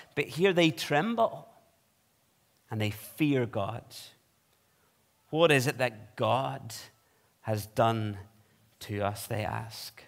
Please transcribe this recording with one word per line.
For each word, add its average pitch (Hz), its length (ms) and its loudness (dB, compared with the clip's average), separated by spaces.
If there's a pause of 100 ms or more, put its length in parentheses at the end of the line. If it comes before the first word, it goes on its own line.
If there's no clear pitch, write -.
(160)
but 147 100 -2
here 180 280 2
they 165 180 6
tremble 226 800 -2 (1200)
and 110 100 -4
they 107 100 0
fear 135 540 0
God. 113 380 -6 (1500)
"What 160 220 6
is 131 160 6
it 143 100 -4
that 110 380 -4
God 127 580 0 (680)
has 107 260 -4
done 110 500 0 (640)
to 104 220 -6
us?" 101 260 -4
they 107 160 -4
ask. - 640 -10